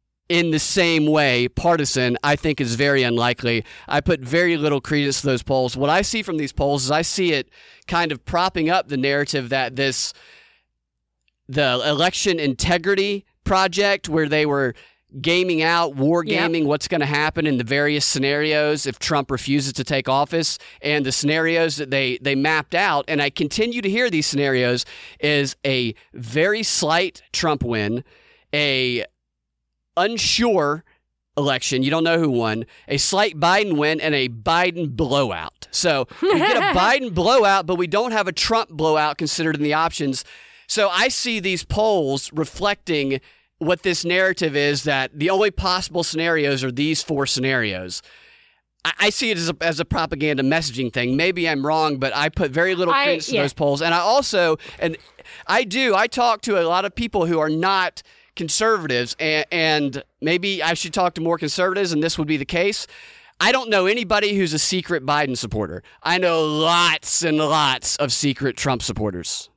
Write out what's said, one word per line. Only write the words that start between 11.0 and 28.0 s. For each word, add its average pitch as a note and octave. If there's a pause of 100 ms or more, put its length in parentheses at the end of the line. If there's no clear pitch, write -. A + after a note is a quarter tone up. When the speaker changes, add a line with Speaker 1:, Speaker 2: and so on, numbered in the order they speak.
Speaker 1:
the C3
election E3
integrity F#3 (200)
project F#3+
where D#3
they D3+
were C#3 (480)
gaming F3
out, E3
war D#3+
Speaker 2:
Yep. E3
Speaker 1:
gaming, E3
what's D3
gonna D#3
happen D3+
in C#3
the A#2+
various C#3+
scenarios D3
if C3
Trump C#3+
refuses C3+
to C3
take C3+
office, C#3+ (240)
and D3
the C3+
scenarios D#3+
that C#3
they, C3+
they C#3
mapped D3+
out, E3+
and D3+
I C#3+
continue A3
to G3
hear A#3
these D#3
scenarios, B2+ (340)
is C#3+
a B2+ (180)
very D#3
slight E3+ (100)
Trump D#3
win, A2+ (480)